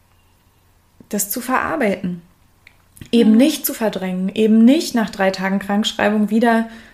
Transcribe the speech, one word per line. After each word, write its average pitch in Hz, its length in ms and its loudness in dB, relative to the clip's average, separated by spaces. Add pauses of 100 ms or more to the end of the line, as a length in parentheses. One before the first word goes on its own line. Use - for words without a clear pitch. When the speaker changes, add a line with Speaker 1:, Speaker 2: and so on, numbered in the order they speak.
(1080)
Speaker 1:
das 202 220 -6
zu 254 100 -8
verarbeiten. 202 840 -4 (880)
Eben 226 200 4
Speaker 2:
Mhm. 220 40 6
Speaker 1:
nicht 294 300 2
zu 277 80 -6
verdrängen, 185 600 -4
eben 220 300 4
nicht 311 300 4
nach 220 160 -2
drei 190 200 -2
Tagen 190 300 -4
Krankschreibung 208 680 -2
wieder 226 380 2 (260)